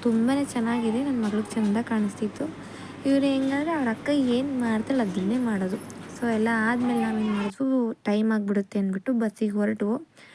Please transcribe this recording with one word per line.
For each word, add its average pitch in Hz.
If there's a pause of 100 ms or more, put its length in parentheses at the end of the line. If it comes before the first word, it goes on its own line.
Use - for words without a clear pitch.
ತುಂಬಾ 240
ಚೆನ್ನಾಗಿದೆ, 233
ನನ್ನ 254
ಮಗಳಿಗೆ 208
ಚೆಂದ 208
ಕಾಣಿಸ್ತಿತ್ತು. 214 (600)
ಇವ್ರು 277
ಹೆಂಗಂದ್ರೆ 277
ಅವ್ರ 285
ಅಕ್ಕ 220
ಏನು 262
ಮಾಡ್ತಾಳೆ 233
ಅದನ್ನೇ 196
ಮಾಡೋದು. 208 (400)
So 233
ಎಲ್ಲ 220
ಆದಮೇಲೆ 240
ನಾವೇನು 220
ಮಾಡಿದ್ವು, 226
ಟೈಮ್ 214
ಆಗಿಬಿಡುತ್ತೆ 202
ಅಂದ್ಬಿಟ್ಟು 190
ಬಸ್ಸಿಗೆ 220
ಹೊರಟು. 214 (280)